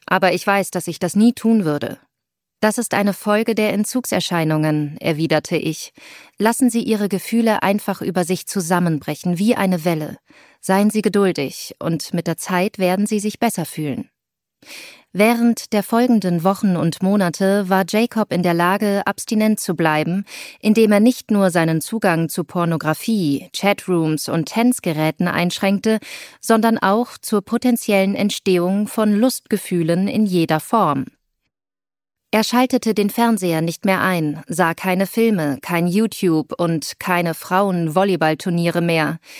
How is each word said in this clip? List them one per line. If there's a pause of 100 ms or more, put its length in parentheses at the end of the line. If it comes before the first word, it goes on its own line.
Aber
ich
weiß,
dass
ich
das
nie
tun
würde." (600)
"Das
ist
eine
Folge
der
Entzugserscheinungen",
erwiderte
ich. (460)
"Lassen
Sie
Ihre
Gefühle
einfach
über
sich
zusammenbrechen,
wie
eine
Welle. (440)
Seien
Sie
geduldig
und
mit
der
Zeit
werden
Sie
sich
besser
fühlen." (1040)
Während
der
folgenden
Wochen
und
Monate
war
Jacob
in
der
Lage,
abstinent
zu
bleiben, (360)
indem
er
nicht
nur
seinen
Zugang
zu
Pornografie,
Chatrooms
und
Tanzgeräten
einschränkte, (400)
sondern
auch
zur
potenziellen
Entstehung
von
Lustgefühlen
in
jeder
Form. (1300)
Er
schaltete
den
Fernseher
nicht
mehr
ein,
sah
keine
Filme,
kein
YouTube
und
keine
Frauen-Volleyballturniere
mehr. (220)